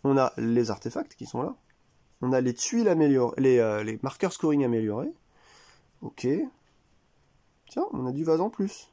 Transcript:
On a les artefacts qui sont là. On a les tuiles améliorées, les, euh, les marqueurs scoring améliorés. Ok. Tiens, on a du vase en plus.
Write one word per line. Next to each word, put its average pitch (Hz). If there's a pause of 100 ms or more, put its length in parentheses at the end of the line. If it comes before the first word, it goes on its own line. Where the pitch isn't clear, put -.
On 139
a 131
les 117
artefacts -
qui -
sont 120
là. 247 (680)
On 127
a 127
les 123
tuiles 233
améliorées, 139
les, 131
euh, 107
les 110
marqueurs 170
scoring 147
améliorés. 113 (880)
Ok. - (1400)
Tiens, -
on 127
a 127
du 151
vase 160
en 214
plus. -